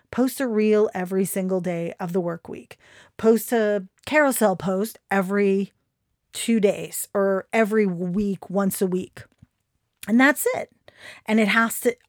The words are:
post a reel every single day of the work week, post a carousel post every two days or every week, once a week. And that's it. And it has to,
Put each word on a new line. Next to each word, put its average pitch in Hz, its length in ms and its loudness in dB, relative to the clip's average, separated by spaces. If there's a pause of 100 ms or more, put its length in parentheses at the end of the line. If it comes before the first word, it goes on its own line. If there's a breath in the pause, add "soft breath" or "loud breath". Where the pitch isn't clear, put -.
(100)
post 254 300 -2
a 262 80 -2
reel 214 460 2
every 190 300 -2
single 185 360 -2
day 170 400 -4
of 175 120 -8
the 185 80 0
work 170 280 -6
week, - 300 -16 (380 soft breath)
post 220 360 2
a 208 340 0 (200)
carousel 262 500 2
post 190 420 -4 (120)
every 196 640 0 (600)
two 226 280 0
days 170 540 -2
or 196 380 0
every 220 340 2
week, 185 640 -4
once 196 320 -2
a 190 40 2
week. 185 360 -4 (840)
And 233 120 4
that's 285 340 4
it. - 160 -8 (560 loud breath)
And 220 140 2
it 208 80 2
has 226 320 0
to, 240 160 0 (120)